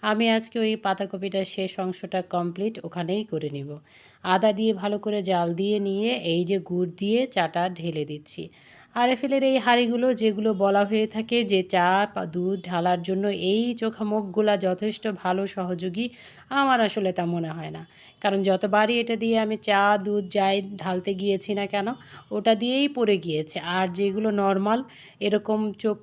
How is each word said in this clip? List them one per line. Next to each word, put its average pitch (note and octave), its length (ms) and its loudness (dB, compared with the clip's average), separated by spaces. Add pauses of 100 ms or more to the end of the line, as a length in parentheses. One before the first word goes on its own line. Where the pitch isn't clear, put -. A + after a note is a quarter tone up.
আমি A3 300 2
আজকে A3+ 280 0
ওই A3 180 2
পাতাকপিটার G3 680 -4
শেষ F#3+ 360 -6
অংশটা F#3 420 -4
কমপ্লিট F3+ 520 -4 (100)
ওখানেই F3+ 400 -4
করে D#3 260 -4
নিব। C#3+ 280 -10 (440)
আদা F#3+ 300 4
দিয়ে A3 220 2
ভালো G3+ 240 -2
করে G#3 240 -2
জাল F3 320 0
দিয়ে G3+ 240 0
নিয়ে G3+ 360 0
এই F3 300 0
যে F#3+ 140 0
গুড় F3 400 -2
দিয়ে A3+ 280 2
চাটা F3 420 0
ঢেলে E3 360 -4
দিচ্ছি। D3+ 440 -10 (460)
আরএফএলের B3+ 500 2
এই C4 140 4
হাঁড়িগুলো A#3+ 560 2
যেগুলো G#3+ 400 2
বলা G3 300 4
হয়ে A3 220 0
থাকে A3+ 380 0
যে F#3+ 180 2
চা, F#3 520 4
পা-, F#3+ 120 -4
দুধ F3+ 360 -2
ঢালার F3 400 0
জন্য F#3+ 260 -2
এই G#3 460 0
চোখামুখগুলা G#3+ 840 0
যথেষ্ট G3 520 -2
ভালো F#3+ 380 -2
সহযোগী, F#3 600 -4 (400)
আমার C4+ 320 2
আসলে G3 320 0
তা F3 140 -2
মনে E3+ 220 -2
হয় D#3 220 -10
না। D#3+ 160 -14 (340)
কারণ G3 220 0
যতবারই G#3 580 2
এটা A#3 160 -2
দিয়ে A3+ 220 2
আমি A3 180 0
চা, G#3 480 4
দুধ G#3 240 0
যাই G3 340 2 (140)
ঢালতে F#3 380 -4
গিয়েছি G3 400 -2
না G3+ 120 -4
কেন, G3+ 220 -2 (420)
ওটা G#3+ 240 2
দিয়েই B3 340 2
পড়ে A3+ 280 2
গিয়েছে। D#3+ 440 -4
আর F#3 280 0
যেগুলো G3+ 420 0
নরমাল, G3+ 540 2 (360)
এরকম G#3+ 520 0
চোখ G#3+ 300 -2